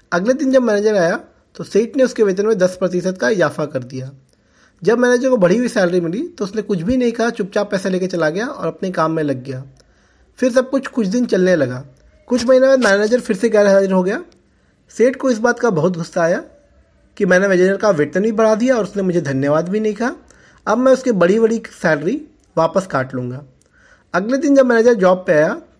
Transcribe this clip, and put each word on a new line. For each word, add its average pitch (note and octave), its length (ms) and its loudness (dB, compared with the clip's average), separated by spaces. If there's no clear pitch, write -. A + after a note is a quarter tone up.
अगले F#3+ 220 0
दिन C4 180 -2
जब C4 100 4
मैनेजर G#3+ 340 0
आया F#3 240 0
तो E3+ 80 -12
सेठ A#3 340 -2
ने C4 60 4
उसके A#3+ 200 0
वेतन G3 220 0
में A3 120 0
दस F3+ 220 0
प्रतिशत F3+ 420 -2
का B3 80 0
इजाफा D#3+ 360 0
कर C3+ 180 -6
दिया। C3 280 -12
जब A3 160 2
मैनेजर B3 300 2
को B3+ 80 2
बढ़ी F#3 200 4
हुई B3 100 0
सैलरी F#3 340 0
मिली F#3+ 260 -4
तो - 160 -10
उसने G3+ 180 -6
कुछ G3 200 -4
भी A#3+ 160 -2
नहीं A#3+ 140 0
कहा, A#3 180 -2
चुपचाप G#3 420 -4
पैसे F#3+ 180 -4
लेके F#3 180 -2
चला E3+ 220 -2
गया G3 180 -4
और A3+ 200 -8
अपने F3+ 240 -6
काम D#3+ 200 -2
में D#3+ 120 -2
लग C3+ 200 -4
गया। C3 220 -12
फिर B3 140 0
सब B3+ 180 0
कुछ C4+ 180 -4
कुछ G#3+ 200 -4
दिन A#3+ 180 -2
चलने F#3 300 2
लगा। B2+ 300 -2
कुछ A#3+ 180 -2
महीने C4 220 4
बाद C4+ 120 4
मैनेजर G#3+ 400 2
फिर - 160 -4
से A3+ 140 0
गैर G#3 180 4
हाजिर G3 240 4
हो F#3 120 2
गया। A3+ 200 -4
सेठ B3+ 260 2
को C4 160 0
इस A3+ 60 -2
बात A#3+ 220 0
का A#3+ 100 0
बहुत F3 280 0
गुस्सा E3+ 240 -6
आया F#3 220 0
कि G3+ 80 -2
मैंने F#3 220 4
मैनेजर F#3+ 300 2
का G#3+ 120 0
वेतन D3+ 320 0
भी A3+ 100 0
बढ़ा A3 240 2
दिया B3+ 200 0
और G#3+ 80 -2
उसने G3 200 -6
मुझे F3 180 0
धन्यवाद C#3+ 480 -2
भी G#3 100 -2
नहीं G#3+ 140 -2
कहा, A#3 220 -6
अब A3 100 0
मैं C4 140 4
उसकी B3+ 200 2
बड़ी-बड़ी G#3+ 500 2
सैलरी E3+ 460 -2
वापस E3 300 0
काट C3 260 -4
लूँगा। B2+ 320 -8
अगले G#3+ 240 -2
दिन C#4 180 2
जब C4+ 100 6
मैनेजर A#3+ 280 4
जॉब F#3 240 2
पे F#3 160 -2
आया E3+ 280 0